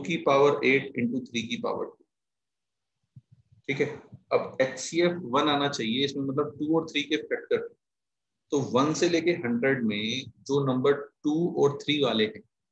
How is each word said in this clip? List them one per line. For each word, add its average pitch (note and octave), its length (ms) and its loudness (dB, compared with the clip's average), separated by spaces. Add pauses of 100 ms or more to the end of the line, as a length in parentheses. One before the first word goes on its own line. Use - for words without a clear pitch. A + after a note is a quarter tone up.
की E3+ 100 -2 (100)
पावर C#3+ 400 4
एट C3+ 340 2
into A#2+ 280 -2
थ्री A#2 140 -4
की A2+ 200 -6
पावर G2 220 -2
टू, - 200 -16 (1600)
ठीक C#3 120 -2
है। D3 60 2 (460)
अब F#2+ 280 -2
एचसीएफ़ E3+ 580 0 (160)
वन D3 140 4
आना C#3+ 200 2
चाहिए, B2 360 -2
इसमें C#3 200 -4
मतलब C#3+ 340 -2
टू D3+ 180 0
और D#3+ 140 0
थ्री D3 120 -2
के D3 160 -2
factor। - 500 -2 (840)
तो C#3+ 80 2 (120)
वन C#3 220 2
से E3+ 140 2
लेके E3+ 220 2 (140)
हंड्रेड A#2+ 400 0
में A2 400 -2 (220)
जो C#3 200 2
नंबर C3+ 340 2 (240)
टू D#3+ 340 0
और C#3 240 2
थ्री D3 200 0
वाले A2 240 2
हैं, - 160 -8 (300)